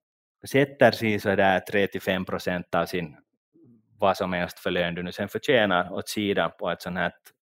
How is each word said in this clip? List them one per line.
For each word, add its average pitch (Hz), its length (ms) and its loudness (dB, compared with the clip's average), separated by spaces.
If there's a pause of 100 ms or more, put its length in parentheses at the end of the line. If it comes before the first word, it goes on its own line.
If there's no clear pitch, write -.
(480)
sätter 135 440 4
sig 107 280 0
så 98 160 0
där 95 240 4
tre 98 280 0
till - 140 -8
fem 92 240 -2
procent 90 500 -6
av 85 100 0
sin, 82 320 -8 (800)
vad 95 180 2
som 92 160 -2
helst 87 260 -4
för 95 120 -6
lön 87 240 -2
du 90 80 -8
nu 90 80 -8
sen 101 180 -6
förtjänar 98 640 2
åt 101 160 -8
sidan 98 500 0
på 101 100 4
ett 87 120 -4
sånt 90 160 -8
här 87 140 0 (340)